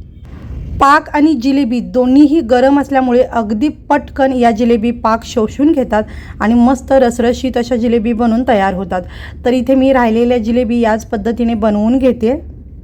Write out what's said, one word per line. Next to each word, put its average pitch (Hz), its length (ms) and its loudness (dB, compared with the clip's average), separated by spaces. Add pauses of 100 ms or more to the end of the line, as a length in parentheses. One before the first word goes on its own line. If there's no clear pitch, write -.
(800)
पाक 294 280 4
आणि 302 260 2
जिलेबी 254 500 0
दोन्हीही 262 560 4
गरम 254 400 2
असल्यामुळे 262 420 2
अगदी 226 460 -2 (200)
पटकन 285 440 0
या 240 180 2
जिलेबी 233 460 0
पाक 226 300 -2
शोषून 262 460 0
घेतात 233 300 0 (380)
आणि 214 140 2
मस्त 254 400 2
रसरशीत 247 640 0
अशा 240 180 -2
जिलेबी 233 360 0
बनून 233 360 0
तयार 196 260 2
होतात. 185 280 -6 (420)
तर 247 80 2
इथे 254 220 0
मी 269 180 4
राहिलेल्या 240 460 2
जिलेबी 233 420 0
याच 220 260 0
पद्धतीने 233 500 -2
बनवून 214 420 0
घेते. 247 420 0 (440)